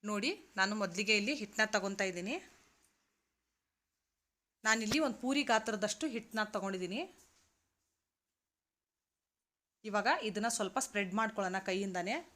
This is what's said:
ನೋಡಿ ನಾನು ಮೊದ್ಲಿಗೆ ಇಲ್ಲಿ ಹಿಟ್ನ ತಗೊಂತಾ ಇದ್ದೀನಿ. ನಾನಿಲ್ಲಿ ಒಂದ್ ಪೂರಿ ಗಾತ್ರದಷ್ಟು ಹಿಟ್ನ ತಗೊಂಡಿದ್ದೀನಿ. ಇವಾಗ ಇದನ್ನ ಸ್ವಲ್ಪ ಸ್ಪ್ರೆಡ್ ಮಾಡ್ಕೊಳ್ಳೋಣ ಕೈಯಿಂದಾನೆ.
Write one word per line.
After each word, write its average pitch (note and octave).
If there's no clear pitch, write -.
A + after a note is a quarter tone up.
ನೋಡಿ G#3
ನಾನು G3
ಮೊದ್ಲಿಗೆ G3+
ಇಲ್ಲಿ G#3
ಹಿಟ್ನ A3
ತಗೊಂತಾ G3
ಇದ್ದೀನಿ. F#3
ನಾನಿಲ್ಲಿ A3
ಒಂದ್ C#4
ಪೂರಿ C4+
ಗಾತ್ರದಷ್ಟು A3
ಹಿಟ್ನ A3+
ತಗೊಂಡಿದ್ದೀನಿ. F#3+
ಇವಾಗ G#3
ಇದನ್ನ A3
ಸ್ವಲ್ಪ G#3+
ಸ್ಪ್ರೆಡ್ G3+
ಮಾಡ್ಕೊಳ್ಳೋಣ G#3
ಕೈಯಿಂದಾನೆ. F#3+